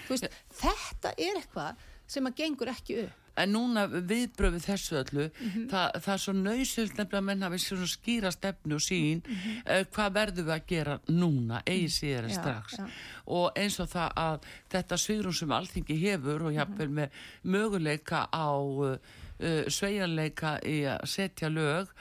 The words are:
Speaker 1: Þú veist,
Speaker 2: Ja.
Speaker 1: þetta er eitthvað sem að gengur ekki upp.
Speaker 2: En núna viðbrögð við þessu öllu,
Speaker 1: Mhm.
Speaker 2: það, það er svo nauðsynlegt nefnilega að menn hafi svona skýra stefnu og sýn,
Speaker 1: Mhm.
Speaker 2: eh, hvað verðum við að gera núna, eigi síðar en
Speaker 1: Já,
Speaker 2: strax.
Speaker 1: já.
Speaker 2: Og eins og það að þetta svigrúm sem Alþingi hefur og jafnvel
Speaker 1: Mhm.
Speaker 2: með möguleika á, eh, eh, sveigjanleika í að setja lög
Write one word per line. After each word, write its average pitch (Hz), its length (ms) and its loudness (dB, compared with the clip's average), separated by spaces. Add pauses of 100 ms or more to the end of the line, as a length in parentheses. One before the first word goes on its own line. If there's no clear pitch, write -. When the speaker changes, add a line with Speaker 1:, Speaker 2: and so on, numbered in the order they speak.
Speaker 1:
Þú 262 80 0
veist, 233 80 -2
Speaker 2:
Ja. - 60 -4 (340)
Speaker 1:
þetta - 540 0
er 349 240 0
eitthvað - 340 -6 (320)
sem 269 180 -2
að 254 100 -2
gengur 302 320 -2
ekki 233 360 -4
upp. 185 160 -10 (160)
Speaker 2:
En 185 140 4
núna 220 400 4
viðbrögð 180 680 2
við 156 80 -8
þessu 190 320 0
öllu, 143 300 0
Speaker 1:
Mhm. 226 400 -4
Speaker 2:
það, 185 340 2
það 202 100 0
er 190 80 0
svo 196 120 -2
nauðsynlegt 220 640 0
nefnilega 208 200 -2
að 196 60 2
menn 196 180 0
hafi 185 160 -2
svona 180 320 -2
skýra 226 420 0
stefnu 170 440 -2
og 147 60 0
sýn, 165 420 2
Speaker 1:
Mhm. 220 420 -4
Speaker 2:
eh, 190 200 4
hvað 202 280 0
verðum 190 320 2
við 160 80 2
að 160 140 -2
gera 147 320 0 (100)
núna, 139 560 4
eigi 180 240 2
síðar 135 340 0
en 113 60 -2
Speaker 1:
Já, 185 120 -2
Speaker 2:
strax. 117 360 -4
Speaker 1:
já. 196 120 -8 (380)
Speaker 2:
Og 175 280 4
eins 196 240 0
og 175 100 -2
það 170 260 -2
að 160 260 0 (280)
þetta 180 280 0
svigrúm 202 360 0
sem 151 180 0
Alþingi 156 480 0
hefur 156 460 2
og 151 80 2
jafnvel 151 360 0
Speaker 1:
Mhm. 139 40 -2
Speaker 2:
með 147 160 0 (340)
möguleika 175 840 0
á, 151 240 0 (400)
eh, 127 60 -4 (400)
eh, 160 260 0
sveigjanleika 160 960 -2
í 151 240 0
að 135 220 -2
setja 185 420 -4
lög 156 380 0 (140)